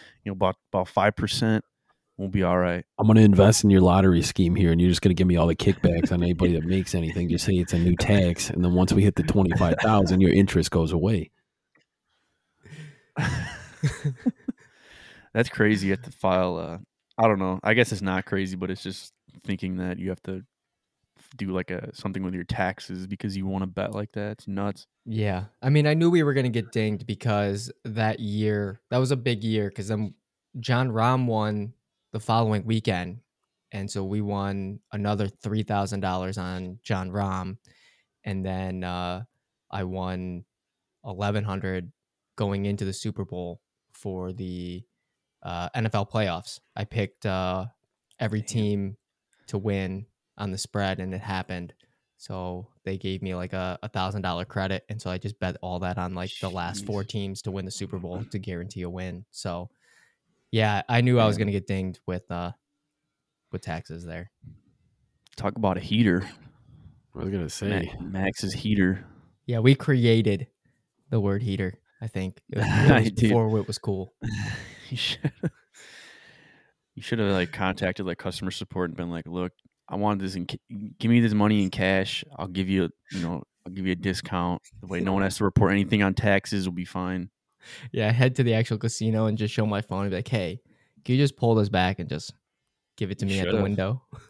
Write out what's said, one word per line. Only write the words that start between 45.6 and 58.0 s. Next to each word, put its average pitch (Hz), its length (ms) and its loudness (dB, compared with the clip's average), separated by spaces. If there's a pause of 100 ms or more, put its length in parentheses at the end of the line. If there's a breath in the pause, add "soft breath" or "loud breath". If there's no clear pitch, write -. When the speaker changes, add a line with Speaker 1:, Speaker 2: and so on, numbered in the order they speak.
Speaker 3:
N 110 120 -2
F 107 80 -2
L 101 120 0
playoffs. 92 540 -4 (140)
I 104 100 -6
picked, - 420 -6
uh, 92 400 -2 (520)
every 107 220 -2
Speaker 1:
Damn. 104 80 -10
Speaker 3:
team 104 480 -2 (520)
to 104 100 -6
win 98 480 -4 (300)
on 101 140 -8
the 95 80 -8
spread, 95 420 -4
and 92 140 -6
it 92 60 -6
happened. 92 540 -8 (420)
So 90 520 -10 (160)
they 95 140 -6
gave 95 240 -6
me, 92 120 -6
like, 90 180 -8
a 92 300 -6
a 110 60 -10
thousand 95 340 -4
dollar 90 220 -4
credit, 95 440 -4
and 107 120 -10
so 90 100 -8
I 92 80 -6
just 104 200 -10
bet 90 240 -6
all 90 180 -6
that 90 180 -4
on, 90 160 -6
like, 90 160 -8 (100)
the 95 100 -6
last 90 360 -8
four 101 180 -4
Speaker 1:
Jeez. - 40 -12
Speaker 3:
teams 98 340 -8
to 98 80 -8
win 95 140 -6
the 92 60 -10
Super 95 280 -10
Bowl 90 320 -8